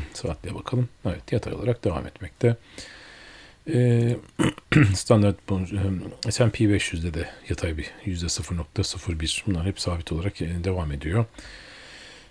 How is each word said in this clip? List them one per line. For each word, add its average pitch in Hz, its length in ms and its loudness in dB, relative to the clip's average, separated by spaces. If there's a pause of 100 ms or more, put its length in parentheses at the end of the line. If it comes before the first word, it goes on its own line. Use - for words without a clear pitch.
(140)
Saatle - 420 -8
bakalım. 120 340 -2 (160)
Evet, - 260 -6
yatay - 220 -2
olarak - 300 -2
devam 90 240 -2
etmekte. - 500 0 (1160)
E, 120 440 4 (560)
<clears throat> 104 220 8
Standard 101 400 6 (120)
Poor's, 92 260 -2
e, 98 580 -2
S - 120 4
and 107 80 4
P 107 180 4
beş 101 240 2
yüzde 82 200 -4
de - 160 -6 (200)
yatay 82 280 -4
bir 76 140 -8 (140)
yüzde 85 240 -4
sıfır - 280 -4
nokta 85 260 -2
sıfır 85 360 -6
bir. - 280 -4
Bunlar 87 180 0
hep 98 140 -2
sabit 85 320 -4
olarak, 85 300 -4
e, 85 220 -4
devam 90 280 -2
ediyor. 78 340 0 (1040)